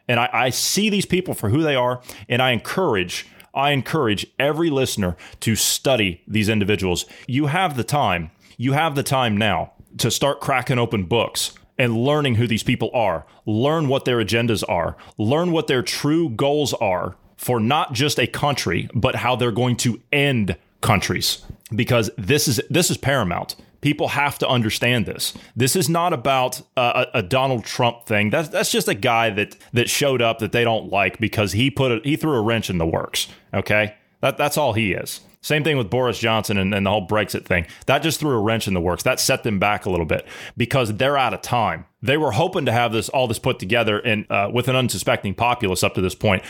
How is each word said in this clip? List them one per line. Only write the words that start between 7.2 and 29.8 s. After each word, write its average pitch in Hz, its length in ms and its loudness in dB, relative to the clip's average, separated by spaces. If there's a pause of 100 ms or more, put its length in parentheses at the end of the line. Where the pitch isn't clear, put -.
You 139 200 0
have 160 300 -2
the 113 60 -2
time. 95 480 0 (260)
You 131 160 0
have 151 220 0
the 139 80 -2
time 123 340 0
now 95 360 0 (260)
to 117 120 0
start - 300 -2
cracking 127 380 0
open 113 260 0
books - 480 -2 (240)
and 120 200 2
learning 139 380 0
who 117 100 2
these 107 180 0
people 117 300 -2
are, 95 320 0 (200)
learn 139 420 0
what 131 180 0
their 120 180 2
agendas 113 440 0
are, 82 300 -2 (200)
learn 151 360 2
what 156 140 0
their 131 140 2
true 156 480 0
goals 139 440 0
are 95 420 -2 (220)
for 123 220 0
not 135 340 0
just 135 260 0
a 127 80 2
country, - 680 -2
but 120 220 0
how 120 200 0
they're 120 160 0
going 120 260 0
to 117 240 -2 (100)
end 127 460 2 (240)
countries. - 640 0 (280)
Because 113 440 0
this 120 300 0
is, 120 120 0 (100)
this 170 200 2
is 147 80 -2
paramount. 104 580 -2 (260)
People 143 280 0
have 143 300 -2
to 135 80 0
understand 120 580 2
this. - 280 -6 (220)
This 127 220 2
is 147 100 0
not 170 240 0
about, 131 500 0 (140)
uh, 123 380 2
a, 127 60 0
a 104 40 0
Donald 131 400 0
Trump - 440 -2
thing. 104 220 2
That's, 156 200 0
that's 202 220 -2
just 208 180 0
a 180 40 0
guy 113 360 2
that, 101 260 -4 (160)
that 113 180 2